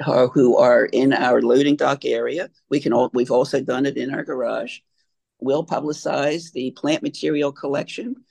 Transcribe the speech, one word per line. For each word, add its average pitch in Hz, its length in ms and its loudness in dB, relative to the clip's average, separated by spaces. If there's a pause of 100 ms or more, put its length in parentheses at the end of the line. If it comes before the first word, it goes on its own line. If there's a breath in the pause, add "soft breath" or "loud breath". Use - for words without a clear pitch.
are, 127 260 2
who 127 280 4
are 120 280 6
in 135 280 2
our 120 300 2
loading 139 320 4
dock 139 300 -2
area. 120 440 -4 (220)
We 143 80 0
can - 120 -2
all, 120 220 0
we've 123 160 0
also 131 320 0
done 127 240 -2
it 139 120 -4
in 131 140 -6
our 139 120 -6
garage. 117 560 -6 (600)
We'll 143 260 -2
publicize 151 880 -4
the 127 180 -6
plant - 320 -4
material 147 480 -2
collection. 147 640 -8 (160)